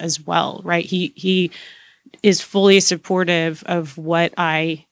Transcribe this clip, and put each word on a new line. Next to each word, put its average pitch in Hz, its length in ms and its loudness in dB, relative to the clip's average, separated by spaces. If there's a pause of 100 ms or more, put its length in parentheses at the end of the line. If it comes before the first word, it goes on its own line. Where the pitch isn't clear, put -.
as 160 260 -6
well, - 380 -2
right? 170 180 -2
He, 180 320 -4
he 185 360 0 (680)
is 196 200 4
fully 196 400 4
supportive 175 840 0
of 165 300 -4
what 165 400 0
I 160 540 -2